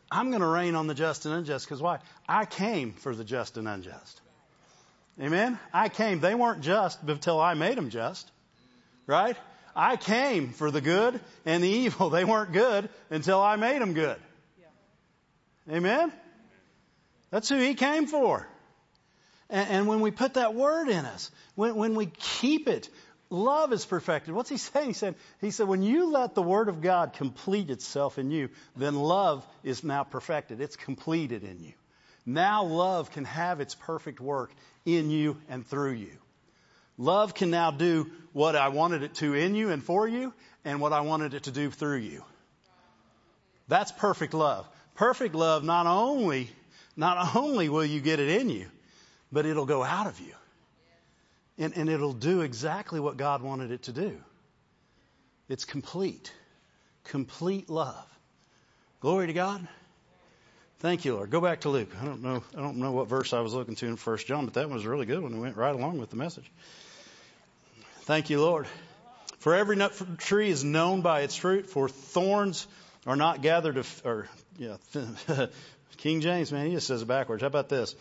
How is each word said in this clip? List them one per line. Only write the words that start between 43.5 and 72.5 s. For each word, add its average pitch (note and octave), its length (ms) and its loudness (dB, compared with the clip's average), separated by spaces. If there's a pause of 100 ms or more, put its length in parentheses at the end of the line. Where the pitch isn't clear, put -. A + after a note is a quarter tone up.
That's F#3 220 2
perfect E3+ 440 -2
love. C#3 340 0 (260)
Perfect A#3 400 2
love, D#3 300 2
not E3+ 220 2
only, F#3 640 0 (440)
not F3 400 0
only B3 340 2
will D3+ 160 2
you D3+ 160 -2
get C#3+ 200 2
it D#3 200 4
in B3+ 100 0
you, F#2+ 160 -4 (680)
but D3 140 2
it'll D3+ 180 0
go C3+ 180 2
out F3 240 -2
of F2+ 140 -8
you. E2+ 140 -16 (1200)
And, D#3 200 -4
and D#3 120 -2
it'll D3 240 0
do D#3 300 0
exactly D#3 580 -6
what C#3+ 160 -2
God C#3 260 -2
wanted C3 280 -6
it B2 140 -8
to B2+ 80 -10
do. D#3+ 280 -6 (1300)
It's C3 160 -6
complete. D3 680 -6 (720)
Complete E3+ 640 -6
love. D3 360 -6 (920)
Glory F3+ 280 2
to D#3+ 40 -4
God. F3+ 340 -4 (1120)
Thank E3+ 240 0
you, C3 100 2
Lord. G2+ 160 -6
Go D#3 100 2
back F3 200 2
to D#3 80 -2
Luke. B2 220 0 (100)
I B2 40 -8
don't C3+ 180 -8
know, B2+ 200 -4 (140)
I D#3+ 40 -10
don't C#3+ 180 -6
know C3 140 -2
what B2+ 160 0
verse B2+ 240 -2
I A#2+ 80 0
was A2+ 120 -2
looking A#2 240 -6
to B2 100 -6
in A#2 100 -4
First A2 300 -4
John, C#3 200 -2
but A2 80 -8
that D3 160 -2
was A2+ 160 -6
really B2+ 200 -2
good D3 160 -2
when B2 120 -8
we A2 60 -6
went A#2+ 160 -6
right C3 180 2
along D3 240 -4
with A#2 120 -8
the A2 60 -12
message. C#3 340 -10 (1500)
Thank D3+ 260 2
you, D3 100 4
Lord. D#3 260 4 (720)
"For D#3+ 160 4
every G3+ 220 4
nut G3 160 2
f-, F#3 240 -10
tree G#3 320 2
is C#3+ 160 0
known E3 380 2
by D#3+ 180 4
its C#3+ 160 -2
fruit, F#3+ 320 0
for C3+ 200 0
thorns F#3+ 800 0 (400)